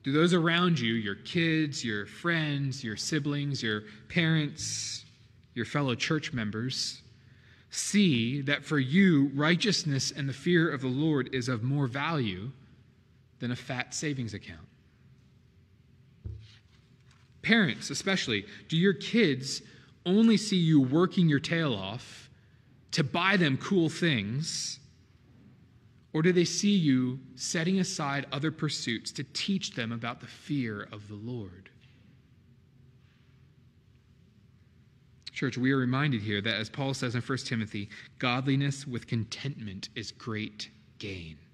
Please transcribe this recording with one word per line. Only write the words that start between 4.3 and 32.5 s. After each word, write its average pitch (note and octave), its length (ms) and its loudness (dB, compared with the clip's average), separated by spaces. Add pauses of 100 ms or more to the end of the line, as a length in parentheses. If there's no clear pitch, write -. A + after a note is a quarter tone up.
your A#2 120 -4
fellow C#3 300 0
church - 380 -4
members, A2+ 680 -4 (680)
see C#3+ 720 2
that C#3+ 240 -2
for D3+ 140 2
you, C#3+ 540 6
righteousness D3+ 760 0
and C#3+ 160 -4
the C3+ 60 -4
fear E3+ 360 4
of C3+ 120 -4
the C3 60 -2
Lord C3+ 460 0
is B2 140 -2
of A#2+ 160 -2
more C#3 240 0
value B2+ 640 -2 (880)
than A#2+ 120 -6
a B2 40 -4
fat B2+ 380 -8
savings C3 400 -4
account? F2+ 340 -14 (2750)
Parents, G#3 480 2
especially, G3 560 -2 (220)
do D#3+ 100 0
your F#3+ 160 6
kids D3+ 680 0 (440)
only G#3+ 320 6
see F#3+ 200 0
you D#3+ 240 8
working E3 480 4
your C#3+ 100 4
tail E3 340 0
off G2 560 -8 (640)
to E3 120 0
buy F3 340 4
them D3 200 4
cool E3 320 2
things, C#3 880 -2 (1300)
or D#3 80 0
do F3 100 6
they F3 140 4
see G3+ 300 2
you C3 440 2 (160)
setting F#3 440 -2
aside C#3+ 520 -2
other C#3+ 200 -2
pursuits C#3 600 -4
to D3 120 -10 (100)
teach - 380 -4
them A2+ 200 -4
about A#2 300 -8
the B2 60 -16
fear A2+ 640 -6
of G#2 160 -14
the G#2 80 -12
Lord? G#2 540 -12 (3500)